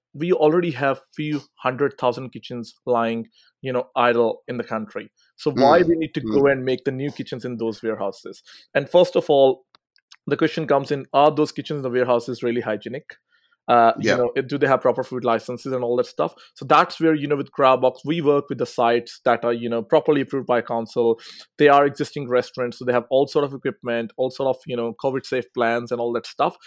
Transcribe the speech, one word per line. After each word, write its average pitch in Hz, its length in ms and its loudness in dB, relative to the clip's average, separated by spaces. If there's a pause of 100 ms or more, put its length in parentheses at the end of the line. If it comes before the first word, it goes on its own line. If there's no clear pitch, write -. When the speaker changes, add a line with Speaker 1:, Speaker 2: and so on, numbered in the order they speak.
(120)
Speaker 1:
we 170 200 -4
already 165 400 2
have 135 300 -4 (120)
few 151 280 -6 (140)
hundred 131 400 -4
thousand 123 340 -4
kitchens 120 440 -14 (100)
lying, 117 440 -2 (340)
you 135 100 -6
know, 123 220 -4
idle 117 540 2
in 127 80 -8
the 117 80 -8
country. 110 480 -10 (240)
So - 140 -2
why 139 320 4
Speaker 2:
Mm. 165 60 2
Speaker 1:
we 170 80 2
need 160 180 -6
to 151 60 -4
go 117 220 0
Speaker 2:
Mm. 139 100 4
Speaker 1:
and 131 120 -4
make 127 200 -4
the 139 60 -2
new 135 200 -6
kitchens 123 340 -12
in 123 140 -8
those 113 240 -6
warehouses? 101 600 -8 (320)
And 143 160 -2
first 175 260 4
of 160 140 0
all, 135 340 4 (640)
the 139 100 0
question 160 300 -2
comes 139 240 0
in, 139 220 -4
are 143 180 6
those 147 220 0
kitchens 147 260 -8
in 135 40 -8
the 131 80 -4
warehouses 120 520 0
really 120 200 -2
hygienic? 107 540 -10 (520)
Uh, 117 300 6
you 104 120 2
Speaker 2:
Yep. 92 80 4
Speaker 1:
know, 123 240 0
do 139 160 -6
they 135 100 2
have 131 120 4
proper 127 220 2
food 120 220 -8
licenses 120 480 -2
and 127 100 -4
all 120 140 0
that 123 100 0
stuff? - 300 -4 (180)
So 143 100 -14
that's 151 360 4
where, 160 140 4
you 147 120 -2
know, 147 80 0
with 135 160 -6
Grabbox, 127 540 4
we 160 160 -4
work 143 280 0
with 131 100 -8
the 123 60 -4
sites 120 600 -2
that 117 200 2
are, 120 80 0
you 117 160 -6
know, 117 140 -4
properly 147 380 2
approved 131 260 -6
by 120 160 2
council. 117 560 -2 (400)
They 147 80 4
are 143 180 6
existing 143 440 -6
restaurants, 123 500 -4
so 127 60 -14
they 123 80 -2
have 120 180 0
all 135 160 2
sort 147 180 0
of 139 80 -8
equipment, 117 640 -6
all 131 140 -2
sort 131 240 -2
of, - 120 -10
you 123 100 -6
know, 117 260 -6
covid 135 240 -4
safe 127 260 -4
plans 117 380 -2
and 120 100 -4
all 120 120 -2
that - 140 -6
stuff, - 300 -2 (100)